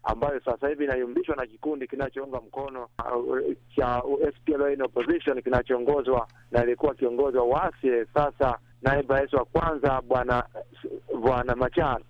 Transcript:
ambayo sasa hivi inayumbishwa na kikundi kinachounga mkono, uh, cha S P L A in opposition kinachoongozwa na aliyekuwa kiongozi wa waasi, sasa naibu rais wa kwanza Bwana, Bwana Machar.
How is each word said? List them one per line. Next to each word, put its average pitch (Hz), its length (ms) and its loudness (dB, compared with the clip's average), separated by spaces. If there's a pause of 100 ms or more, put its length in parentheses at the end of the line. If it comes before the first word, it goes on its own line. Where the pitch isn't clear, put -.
ambayo 123 360 -2
sasa 123 300 -4
hivi 147 140 -2
inayumbishwa 135 520 -2
na 131 100 -4
kikundi 131 420 -6
kinachounga 135 540 -8
mkono, 127 480 -12 (260)
uh, 127 220 -2 (380)
cha 123 280 0 (240)
S 143 60 -2 (120)
P 156 80 2
L 143 80 0
A 143 120 2
in 139 80 -2
opposition 131 600 0
kinachoongozwa 123 880 2 (240)
na 120 80 4
aliyekuwa 123 360 2
kiongozi 127 420 2
wa 123 60 4
waasi, 127 720 0
sasa 139 460 2 (220)
naibu 135 320 2
rais 139 200 2
wa 127 120 2
kwanza 143 560 0
Bwana, 123 420 0 (800)
Bwana 123 340 2
Machar. 127 540 0